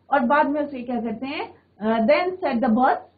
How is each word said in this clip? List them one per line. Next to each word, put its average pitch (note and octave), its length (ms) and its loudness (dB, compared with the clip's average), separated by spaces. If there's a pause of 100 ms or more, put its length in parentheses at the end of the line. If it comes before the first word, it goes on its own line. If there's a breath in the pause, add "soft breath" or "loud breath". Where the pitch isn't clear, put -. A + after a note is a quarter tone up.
(140)
और C#4 60 2
बाद C#4+ 300 2
में D4 120 -2
उसे C#4 200 -6
क्या A#3+ 200 -6
करते A3+ 240 -6
हैं, D#4+ 280 -8 (260 soft breath)
अ, A3 200 0
then D#4 300 2
set C4+ 340 -2
the A3+ 140 2
bird C4 200 4 (200)